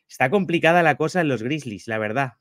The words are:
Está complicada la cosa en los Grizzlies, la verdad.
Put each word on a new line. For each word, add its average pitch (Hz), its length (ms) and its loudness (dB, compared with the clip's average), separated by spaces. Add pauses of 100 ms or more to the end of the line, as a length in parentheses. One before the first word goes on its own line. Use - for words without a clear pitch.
Está 131 200 0
complicada 170 540 2
la 151 140 2
cosa 160 240 -2
en 156 80 0
los 117 120 -2
Grizzlies, 127 460 -8
la 110 100 -4
verdad. 110 440 -4